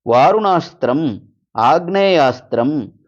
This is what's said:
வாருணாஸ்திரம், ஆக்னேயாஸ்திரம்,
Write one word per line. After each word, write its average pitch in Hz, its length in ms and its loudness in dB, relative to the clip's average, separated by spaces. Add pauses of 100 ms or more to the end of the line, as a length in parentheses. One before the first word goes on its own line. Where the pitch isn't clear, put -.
(100)
வாருணாஸ்திரம், 156 1120 0 (380)
ஆக்னேயாஸ்திரம், 147 1300 0 (160)